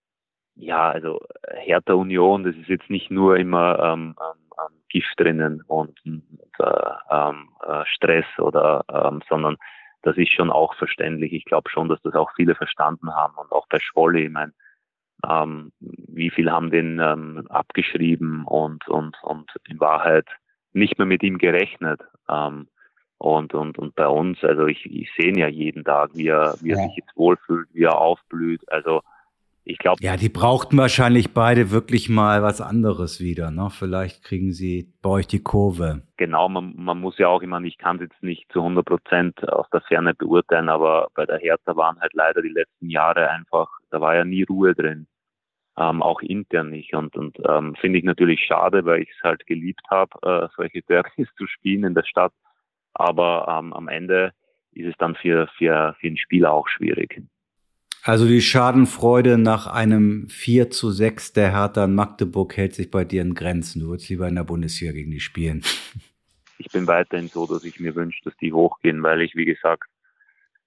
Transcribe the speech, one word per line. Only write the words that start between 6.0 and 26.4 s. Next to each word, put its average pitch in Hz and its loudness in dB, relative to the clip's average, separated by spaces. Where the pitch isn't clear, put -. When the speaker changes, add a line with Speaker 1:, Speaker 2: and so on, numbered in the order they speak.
Speaker 1:
und, 80 -10
äh, - 0
ähm, 73 -2
äh, 78 -6
Stress - 2
oder, 78 2
ähm, 73 -2
sondern 78 -2
das 87 0
ist 85 2
schon 87 2
auch 80 2
verständlich. 78 -6
Ich 80 -8
glaub - -2
schon, 82 -2
dass 80 -2
das 82 -4
auch 78 2
viele 85 2
verstanden 80 -4
haben 76 0
und 76 -16
auch 76 0
bei 80 0
Schwolli, 82 2
ich 76 -8
mein, 76 -8
ähm, 78 -2
wie - -8
viel 82 0
haben 82 0
den, 82 0
ähm, 78 -4
abgeschrieben 80 -2
und, 78 -4
und, 78 -4
und 78 -12
in 78 -16
Wahrheit 78 2
nicht 101 0
mehr 98 0
mit 92 0
ihm 95 0
gerechnet. 87 0
Ähm, 73 -6
und, 78 0
und, 76 -6
und 76 -10
bei 76 2
uns, 82 0
also 78 2
ich, 76 -4
ich - -12
seh 82 2
ihn 95 0
ja 78 2
jeden 76 -6
Tag, 73 2
wie 80 -4
er, 78 2